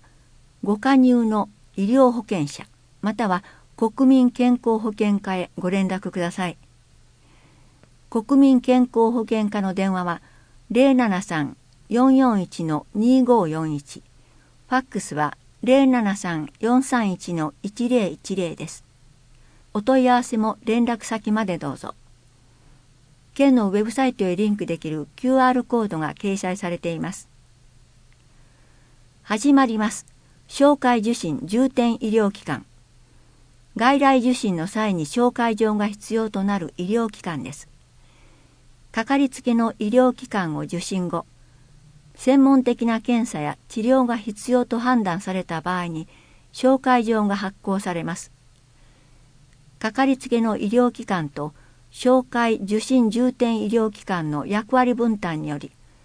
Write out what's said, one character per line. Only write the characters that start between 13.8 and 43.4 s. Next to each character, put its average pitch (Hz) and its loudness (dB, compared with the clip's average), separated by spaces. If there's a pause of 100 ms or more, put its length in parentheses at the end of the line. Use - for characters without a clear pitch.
フ 254 0
ァ 262 2
ッ 254 -4
ク 220 -8
ス - -10
は 151 -4 (240)
零 269 4
七 226 2
三 165 -6 (100)
四 247 2
三 226 -2
一 175 -8
の 156 -4 (100)
一 233 -4
零 233 0
一 180 -10
零 170 -6
で 165 -12
す。 - -18 (920)
お 208 -4
問 262 2
い 254 4
合 247 4
わ 240 2
せ 233 -6
も 214 -2
連 233 0
絡 233 -4
先 220 -4
ま 220 0
で 180 -4
ど 147 -8
う - -14
ぞ。 - -14 (1400)
県 277 4
の 208 2
ウ - -6
ェ 208 2
ブ 226 -6
サ 262 0
イ 247 -2
ト 196 -2
へ 180 -2
リ 208 0
ン 208 -2
ク 180 -6
で 165 -4
き 160 -10
る 151 -6
キ - -6
ュ 262 2
ー 254 4
ア - 4
ー 254 2
ル 247 -2
コ 240 -2
ー 208 -2
ド 214 -6
が - -6
掲 196 -6
載 185 -6
さ 180 -8
れ 175 -6
て 170 -6
い 160 -6
ま 170 -8
す。 - -20 (2000)
始 220 0
ま 269 6
り 226 -2
ま 214 -2
す。 - -14 (400)
紹 285 4
介 247 2
受 220 0
診 160 -4
重 233 0
点 240 0 (100)
医 220 -2
療 208 2
機 - -12
関。 120 -8 (1120)
外 254 2
来 269 4
受 247 2
診 196 -2
の 160 -4
際 214 -4
に 160 -4
紹 240 0
介 233 -2
状 214 0
が 208 -2
必 208 -8
要 220 -2
と 196 -4
な 202 -2
る 170 -10
医 180 -6
療 226 -2
機 - -20
関 160 -8
で - -12
す。 - -20 (1200)
か 226 -4
か 277 0
り 277 2
つ - -18
け 240 0
の 233 0
医 214 -4
療 247 4
機 247 -18
関 170 -4
を 147 -6
受 160 -8
診 180 -4
後、 165 -6 (880)
専 269 4
門 269 4
的 240 -2
な 226 0
検 233 -2
査 160 -8
や 147 -6 (120)